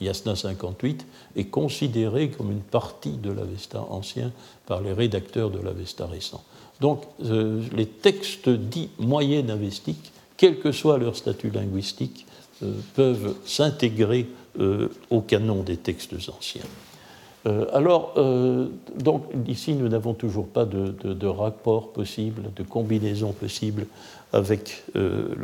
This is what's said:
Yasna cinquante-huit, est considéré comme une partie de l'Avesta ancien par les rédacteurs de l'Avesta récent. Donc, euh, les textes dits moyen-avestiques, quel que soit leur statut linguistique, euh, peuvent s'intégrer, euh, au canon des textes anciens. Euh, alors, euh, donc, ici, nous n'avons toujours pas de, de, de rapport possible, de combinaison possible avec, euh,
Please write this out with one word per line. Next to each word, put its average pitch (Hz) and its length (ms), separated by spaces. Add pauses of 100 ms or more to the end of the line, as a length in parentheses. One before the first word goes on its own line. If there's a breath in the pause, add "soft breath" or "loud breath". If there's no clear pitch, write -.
Yasna 98 340
cinquante-huit, 95 720 (300 loud breath)
est 101 100
considéré 131 840
comme 104 220
une 104 100
partie - 560
de 104 140
l'Avesta 95 580
ancien 120 420 (340 loud breath)
par 92 160
les 98 120
rédacteurs 104 580
de 92 80
l'Avesta 90 460
récent. - 380 (380 loud breath)
Donc, 143 220 (220)
euh, 110 360 (140)
les 110 100
textes - 600
dits 117 500
moyen-avestiques, 123 1120 (260 loud breath)
quel 175 220
que 151 120
soit 151 260
leur 117 200
statut 110 320
linguistique, 101 760 (360 loud breath)
euh, 101 120 (220)
peuvent 123 400 (100)
s'intégrer, 120 800 (320 loud breath)
euh, 104 300 (200)
au 117 120
canon 104 420
des 92 140
textes - 360 (160)
anciens. - 320 (840 loud breath)
Euh, 107 280
alors, 160 440
euh, 127 500 (300)
donc, 147 260 (240)
ici, 139 260
nous 131 140
n'avons 113 260
toujours 101 340
pas 120 180
de, 98 280 (100)
de, 98 100
de 95 140
rapport 110 640
possible, 107 640
de 95 80
combinaison 107 680
possible 104 560 (440 loud breath)
avec, 101 520 (120)
euh, 98 480